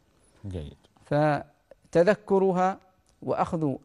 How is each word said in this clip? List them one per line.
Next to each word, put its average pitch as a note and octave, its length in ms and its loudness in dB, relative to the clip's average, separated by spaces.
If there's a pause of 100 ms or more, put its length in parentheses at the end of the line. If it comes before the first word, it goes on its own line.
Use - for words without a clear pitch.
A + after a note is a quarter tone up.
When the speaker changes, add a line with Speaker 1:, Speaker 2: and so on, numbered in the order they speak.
(460)
Speaker 1:
جيد. F2+ 320 -10 (280)
Speaker 2:
فتذكرها F#3 1700 0 (420)
وأخذ D#3 640 -4